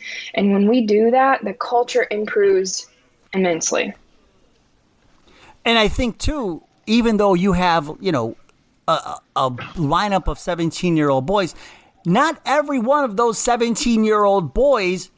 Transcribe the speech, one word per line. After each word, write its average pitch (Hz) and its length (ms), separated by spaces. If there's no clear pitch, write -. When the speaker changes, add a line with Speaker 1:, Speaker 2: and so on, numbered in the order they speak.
Speaker 1:
And 196 200
when 202 140
we 233 200
do 214 240
that, 262 340
the 202 80
culture 240 560
improves 202 800
immensely. 180 600
Speaker 2:
And 233 120
I 214 100
think, 233 300
too, 240 460
even 226 300
though 202 180
you 185 180
have, 165 460
you 190 120
know, 117 240
a, 165 40
a, - 280
a 135 160
lineup 175 760
of 151 120
seventeen-year-old 160 840
boys, 190 300
not 262 400
every 285 340
one 277 240
of 208 140
those 240 200
seventeen-year-old 214 1160
boys 214 640